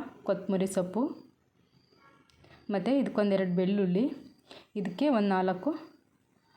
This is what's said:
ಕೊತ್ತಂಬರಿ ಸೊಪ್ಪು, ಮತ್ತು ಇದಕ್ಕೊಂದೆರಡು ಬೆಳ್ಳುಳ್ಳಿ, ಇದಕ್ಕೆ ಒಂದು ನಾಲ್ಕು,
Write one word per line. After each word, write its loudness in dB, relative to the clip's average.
ಕೊತ್ತಂಬರಿ 0
ಸೊಪ್ಪು, 0
ಮತ್ತು 0
ಇದಕ್ಕೊಂದೆರಡು 2
ಬೆಳ್ಳುಳ್ಳಿ, 2
ಇದಕ್ಕೆ -2
ಒಂದು 2
ನಾಲ್ಕು, 0